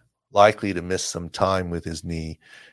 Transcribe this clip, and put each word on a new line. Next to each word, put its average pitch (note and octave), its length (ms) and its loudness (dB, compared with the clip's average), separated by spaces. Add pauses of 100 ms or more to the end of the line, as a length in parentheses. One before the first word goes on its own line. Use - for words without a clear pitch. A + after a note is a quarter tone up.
(320)
likely G2+ 420 4
to F2 80 -4
miss F2+ 220 -4
some E2+ 260 -8
time F#2 400 0
with E2+ 140 -6
his E2 220 -8
knee. D#2+ 340 -8 (340)